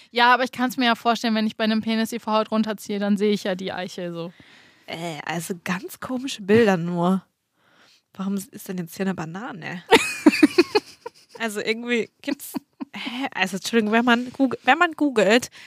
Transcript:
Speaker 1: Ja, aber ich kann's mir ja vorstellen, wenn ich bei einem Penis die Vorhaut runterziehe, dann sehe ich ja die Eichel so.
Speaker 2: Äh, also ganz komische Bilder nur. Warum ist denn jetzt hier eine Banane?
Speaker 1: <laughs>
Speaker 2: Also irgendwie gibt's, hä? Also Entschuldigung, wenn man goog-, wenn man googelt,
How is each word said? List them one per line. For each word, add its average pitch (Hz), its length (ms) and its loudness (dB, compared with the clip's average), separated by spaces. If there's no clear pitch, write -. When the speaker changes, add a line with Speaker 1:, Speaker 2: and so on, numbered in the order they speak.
Speaker 1:
Ja, 240 220 6
aber 240 100 4
ich 247 80 -2
kann's 247 260 -2
mir 254 80 2
ja 233 100 4
vorstellen, 226 400 0
wenn 220 100 2
ich 214 100 -4
bei 226 100 -2
einem 220 160 0
Penis 220 280 -2
die 233 100 -6
Vorhaut 214 300 0
runterziehe, 214 480 -2
dann 202 200 2
sehe 208 140 2
ich 202 120 0
ja 196 100 -2
die 185 200 -6
Eichel 180 380 -8
so. 170 220 -10
Speaker 2:
Äh, 165 380 -10
also 165 280 -6
ganz 196 360 -6
komische 262 420 -8
Bilder 202 360 6
nur. 175 460 0
Warum 196 240 -6
ist - 300 -12
denn 185 120 -8
jetzt 170 160 -10
hier 190 100 -4
eine 190 80 -2
Banane? 175 760 -10
Speaker 1:
<laughs> - 40 6
Speaker 2:
Also 214 220 -4
irgendwie 233 500 -4
gibt's, - 320 -8
hä? 254 400 -8
Also 185 220 -2
Entschuldigung, 214 340 0
wenn 233 140 4
man 247 260 2
goog-, 269 320 0
wenn 269 140 6
man 330 160 2
googelt, 240 560 4